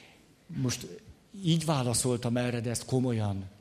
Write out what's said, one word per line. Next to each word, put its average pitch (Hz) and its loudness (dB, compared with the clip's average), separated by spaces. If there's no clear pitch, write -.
Most 135 -4
így 160 4
válaszoltam 123 2
erre, 123 0
de 117 -4
ezt 117 -4
komolyan, 107 0